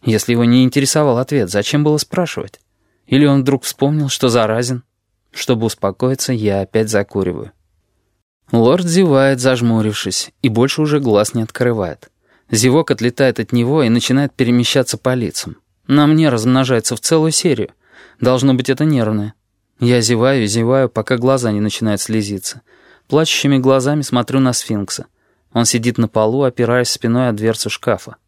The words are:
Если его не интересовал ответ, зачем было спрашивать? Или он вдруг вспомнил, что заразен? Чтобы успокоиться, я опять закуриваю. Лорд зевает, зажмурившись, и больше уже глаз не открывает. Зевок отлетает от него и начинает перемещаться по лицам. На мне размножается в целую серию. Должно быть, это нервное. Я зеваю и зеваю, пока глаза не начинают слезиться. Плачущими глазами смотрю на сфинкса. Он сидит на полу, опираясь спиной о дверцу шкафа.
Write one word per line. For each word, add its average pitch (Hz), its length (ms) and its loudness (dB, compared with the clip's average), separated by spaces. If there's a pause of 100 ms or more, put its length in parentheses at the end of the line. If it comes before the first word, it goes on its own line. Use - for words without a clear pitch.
Если 110 300 0
его 117 100 2
не 123 200 4
интересовал 135 540 0
ответ, 127 320 -2
зачем 104 340 -2
было 151 140 2
спрашивать? - 640 -6 (480)
Или 143 180 4
он 139 160 4
вдруг 135 220 0
вспомнил, 147 460 -2
что 131 200 -2
заразен? 117 540 0 (480)
Чтобы 113 340 -4
успокоиться, 127 680 -4
я 104 280 -2
опять 110 280 -2
закуриваю. 95 640 -4 (1000)
Лорд 131 340 4
зевает, 139 540 2
зажмурившись, 113 920 0 (100)
и 123 80 0
больше 123 320 0
уже 151 180 0
глаз 107 340 2
не 117 80 -2
открывает. 110 680 -4 (420)
Зевок 127 400 2
отлетает 123 480 0
от 113 120 -6
него 123 320 0
и 113 60 2
начинает 131 440 0
перемещаться 120 640 0
по 127 160 -2
лицам. 110 440 -6 (300)
На 147 200 4
мне 156 220 4
размножается 123 680 0
в - 40 -12
целую 160 320 0
серию. - 380 -2 (500)
Должно 127 340 2
быть, 127 160 -2
это 135 160 0
нервное. 107 480 0 (460)
Я 120 220 2
зеваю 120 420 0
и 104 40 -2
зеваю, 120 420 0
пока 117 280 -4
глаза 123 340 0
не 104 80 -2
начинают 107 420 -2
слезиться. 104 600 -6 (460)
Плачущими 143 500 2
глазами 135 440 2
смотрю 123 380 -2
на 131 140 2
сфинкса. - 540 -6 (460)
Он 117 120 0
сидит 117 320 -2
на 113 100 2
полу, 113 360 0
опираясь 120 460 0
спиной 123 400 -2
о 113 40 -2
дверцу 110 360 -4
шкафа. - 460 -6 (120)